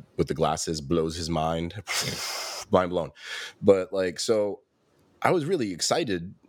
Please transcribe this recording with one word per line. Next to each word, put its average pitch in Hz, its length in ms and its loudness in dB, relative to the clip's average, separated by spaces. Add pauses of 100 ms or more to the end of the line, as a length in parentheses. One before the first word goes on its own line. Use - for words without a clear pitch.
(160)
with 82 120 0
the 71 60 -2
glasses 78 460 0
blows 80 360 0
his 82 120 -6
mind. 82 460 -2 (500)
<sighs> - 460 -8
Mind 92 180 6
blown. 85 220 -2 (500)
But, 98 320 6
like, 92 260 0
so 104 420 0 (600)
I 135 120 4
was 175 120 2
really 139 280 -2
excited 95 600 -2 (160)